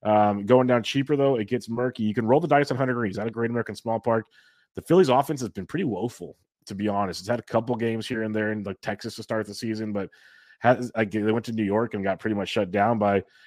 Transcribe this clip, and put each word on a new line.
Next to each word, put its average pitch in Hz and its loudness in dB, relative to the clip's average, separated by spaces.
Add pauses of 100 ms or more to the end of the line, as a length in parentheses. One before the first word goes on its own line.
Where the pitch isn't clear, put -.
Um, 104 4
going 127 6
down 123 4
cheaper, 139 -2
though, 139 2
it 107 -2
gets 123 -4
murky. 120 -4
You 107 0
can 110 -2
roll 131 4
the 170 -4
dice 143 2
on 135 -2
Hunter 127 0
Greene. 120 -2
He's 95 -6
at 104 -4
a 117 -2
Great 113 -2
American 117 -4
Small 113 -4
Park. 113 0 (480)
The - -10
Phillies' 175 6
offense 135 2
has 120 -4
been 95 -8
pretty 170 -6
woeful, 104 -6 (300)
to 107 -12
be 101 -4
honest. 101 -2
It's 92 -12
had 120 -2
a - -16
couple 117 -2
games 113 -4
here 110 -4
and 107 -4
there 107 0
in, 107 -4
like, 98 -8
Texas 104 -8
to 113 -12
start 107 -4
the 101 -12
season, 110 -6
but 98 -4 (480)
has, 120 2
like, 110 0
they 107 0
went 113 0
to 120 -6
New 110 0
York 107 0
and 98 -4
got 95 -2
pretty 110 -2
much 95 -4
shut 101 0
down 104 2
by, 101 4
you 95 2 (240)